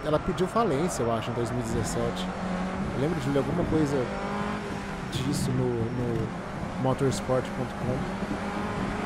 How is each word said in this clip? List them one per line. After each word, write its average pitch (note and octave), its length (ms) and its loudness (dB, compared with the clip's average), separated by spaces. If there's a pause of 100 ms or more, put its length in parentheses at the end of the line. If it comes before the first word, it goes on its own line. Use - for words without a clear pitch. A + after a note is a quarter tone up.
ela D3+ 160 4
pediu F#3 260 2
falência, F3 560 2
eu A#2 100 4
acho, A2+ 180 0
em A#2+ 40 -2
dois A#2 160 0
mil B2 100 0
e - 20 -2
dezessete. A#2 640 0 (680)
Eu A#2+ 60 0
lembro D#3+ 180 2
de C3+ 120 0
ler C#3 80 4
alguma D#3 260 2
coisa D3+ 320 2 (1120)
disso C3 400 0
no, B2+ 140 2
no A#2+ 640 0 (540)
motorsport B2+ 600 2 (120)
ponto B2 240 -4
com. B2+ 160 0 (1080)